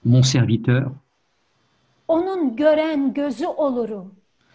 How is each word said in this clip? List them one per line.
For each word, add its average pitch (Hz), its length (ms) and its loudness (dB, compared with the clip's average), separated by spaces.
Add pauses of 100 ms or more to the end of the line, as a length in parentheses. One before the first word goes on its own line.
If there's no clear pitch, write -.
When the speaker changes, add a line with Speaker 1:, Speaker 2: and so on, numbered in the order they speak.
Speaker 1:
mon 123 180 6
serviteur, 123 680 0 (1160)
Speaker 2:
Onun 339 480 0
gören 302 580 2
gözü 285 320 -4
olurum. 233 680 -4 (420)